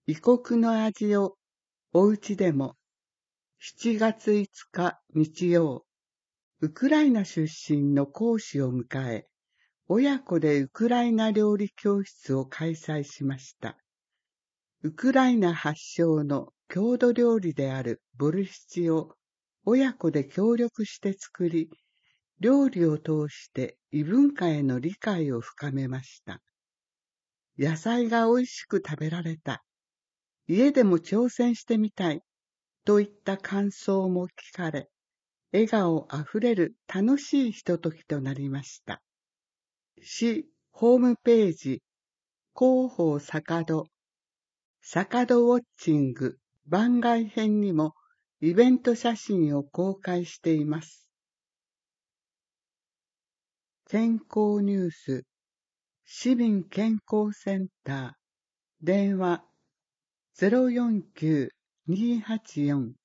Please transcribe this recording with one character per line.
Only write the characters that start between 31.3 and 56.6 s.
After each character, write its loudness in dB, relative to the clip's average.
し -12
て 0
み 0
た -4
い。 -8
と 4
い -2
っ -6
た -8
感 -4
想 -2
も -2
聞 -20
か -6
れ、 -10
笑 2
顔 0
あ -8
ふ -6
れ 2
る 0
楽 0
し -2
い -4
ひ -20
と -2
と -4
き -20
と -4
な -4
り -6
ま -6
し -20
た。 -12
市 -4
ホ 4
ー 4
ム 4
ペ 4
ー -2
ジ、 -6
広 2
報 0
坂 -6
戸、 -2
坂 -2
戸 4
ウ 4
ォ 0
ッ -4
チ 2
ン 0
グ -6
番 2
外 2
編 -2
に 0
も 0
イ 0
ベ 6
ン 6
ト 0
写 -2
真 0
を -2
公 -4
開 -4
し -16
て 0
い 0
ま -4
す。 -20
健 0
康 -2
ニ 0
ュ 0
ー -4
ス、 -8
市 0
民 2